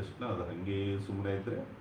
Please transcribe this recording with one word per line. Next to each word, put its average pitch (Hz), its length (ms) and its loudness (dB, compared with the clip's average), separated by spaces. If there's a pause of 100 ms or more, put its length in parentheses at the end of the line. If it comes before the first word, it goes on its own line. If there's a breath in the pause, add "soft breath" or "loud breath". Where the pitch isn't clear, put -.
ತಕ್ಷಣ - 220 -6 (120)
ಅದು - 160 0
ಹಂಗೇ 98 300 0 (260)
ಸುಮ್ನೆ 98 340 2
ಇದ್ರೆ 110 180 0 (220)